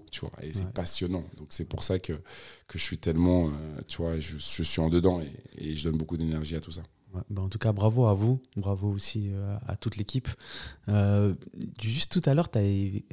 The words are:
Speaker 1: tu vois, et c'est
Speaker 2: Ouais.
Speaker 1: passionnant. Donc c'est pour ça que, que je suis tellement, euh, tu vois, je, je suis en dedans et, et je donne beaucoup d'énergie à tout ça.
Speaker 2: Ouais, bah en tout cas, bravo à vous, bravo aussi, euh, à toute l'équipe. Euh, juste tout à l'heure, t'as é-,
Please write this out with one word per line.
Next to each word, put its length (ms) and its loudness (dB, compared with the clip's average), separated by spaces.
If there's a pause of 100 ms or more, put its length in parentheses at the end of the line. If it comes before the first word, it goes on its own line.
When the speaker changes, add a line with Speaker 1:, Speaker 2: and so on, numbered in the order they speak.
(100)
Speaker 1:
tu 100 -10
vois, 120 -12 (100)
et 100 -8
c'est 120 -4
Speaker 2:
Ouais. 80 -6
Speaker 1:
passionnant. 520 -2 (120)
Donc 140 -16
c'est 140 -4
pour 200 -2
ça 140 4
que, 160 -6 (520)
que 120 -10
je 40 0
suis 160 -2
tellement, 500 4
euh, 380 -8
tu 120 -6
vois, 200 -2
je, 200 -6
je 240 0
suis 180 2
en 80 4
dedans 320 6
et, 120 -8 (260)
et 180 -6
je 120 -2
donne 80 2
beaucoup 200 -2
d'énergie 400 -2
à 40 -4
tout 120 -10
ça. 100 -8 (320)
Speaker 2:
Ouais, 140 -6
bah 140 -4
en 60 0
tout 100 -4
cas, 140 2
bravo 340 4
à 80 6
vous, 260 2 (160)
bravo 340 0
aussi, 380 -2
euh, 280 -4 (100)
à 100 -4
toute 200 -4
l'équipe. 320 -4 (600)
Euh, 460 6 (460)
juste 300 0
tout 140 2
à 100 6
l'heure, 160 2
t'as 120 4
é-, 500 2